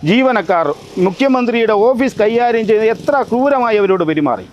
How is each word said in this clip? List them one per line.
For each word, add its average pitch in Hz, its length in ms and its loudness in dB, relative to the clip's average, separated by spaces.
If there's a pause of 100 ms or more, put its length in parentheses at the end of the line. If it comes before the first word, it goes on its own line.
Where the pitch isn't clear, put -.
(100)
ജീവനക്കാർ 196 580 2 (400)
മുഖ്യമന്ത്രിയുടെ 233 680 0 (120)
ഓഫീസ് 262 340 -2
കൈകാര്യം 233 480 0
ചെയ്ത് 220 240 2
എത്ര 277 220 -4 (140)
ക്രൂരമായി 247 520 0
അവരോട് 190 300 0
പെരുമാറി. 131 400 -2